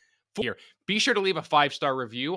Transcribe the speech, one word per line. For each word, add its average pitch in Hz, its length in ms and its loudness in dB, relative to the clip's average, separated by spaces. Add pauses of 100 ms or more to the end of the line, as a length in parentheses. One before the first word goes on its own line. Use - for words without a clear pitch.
(380)
Here, 113 200 -4 (280)
be 202 120 2
sure 220 160 2
to 208 60 0
leave 190 180 0
a 156 40 -4
five-star 143 540 2
review 123 400 -6